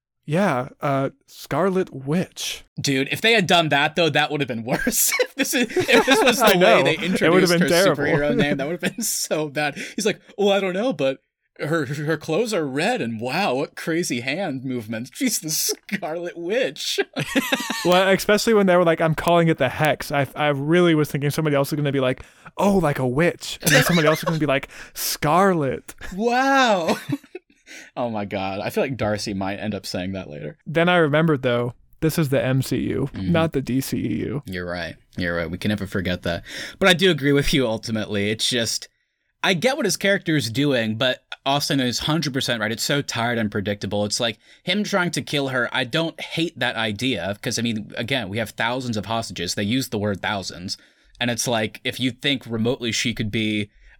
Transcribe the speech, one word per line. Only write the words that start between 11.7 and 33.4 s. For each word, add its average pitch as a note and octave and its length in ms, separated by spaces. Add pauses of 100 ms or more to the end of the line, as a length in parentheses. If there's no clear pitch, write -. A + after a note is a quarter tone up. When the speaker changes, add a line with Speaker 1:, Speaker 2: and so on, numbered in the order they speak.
Speaker 2:
her D3 300
clothes G3+ 360
are E3 140
red, F3 340
and A2+ 200
wow, C#3 340
what C#3+ 220
crazy D#3+ 440
hand C3+ 440
movements. A#2 500
She's C4 240
the D#3 120
Scarlet E3 840
Witch." E3+ 640 (180)
<laughs> - 220 (460)
Speaker 1:
Well, F3+ 260
especially G#3 440
when G3+ 120
they F3+ 100
were F3+ 80
like, E3 160
"I'm D#3+ 140
calling E3+ 320
it D#3+ 120
the C3 100
Hex." - 420
I, C#3+ 240
I D3+ 140
really D#3 480
was D3+ 140
thinking C#3+ 200
somebody D3+ 240
else C#3 160
was D#3 60
gonna C#3+ 160
be C#3 80
like, B2+ 240 (320)
"Oh, G3 220
like D3+ 200
a C3 80
witch." D3 560
And - 80
then D#3+ 140
somebody E3 240
else D#3+ 120
was D#3+ 80
gonna D#3+ 120
be D3+ 60
like, C3+ 220 (260)
"Scarlet." D#3+ 1000 (200)
Speaker 2:
Wow. A#3+ 880
<laughs> - 40 (880)
Oh B2 120
my G#2+ 160
God. F#2+ 360
I G2+ 100
feel A3 120
like C3+ 140
Darcy G#2 380
might G2 240
end G#2 160
up G2 100
saying F#2+ 280
that F#2 180
later. D2+ 260 (100)
Speaker 1:
Then E3 220
I F3+ 80
remembered, D#3 460
though, B2 320 (260)
this D#3+ 180
is D3 120
the C3 120
M C3 200
C - 160
U, - 340
Speaker 2:
Mm-hmm. - 200
Speaker 1:
not E3 200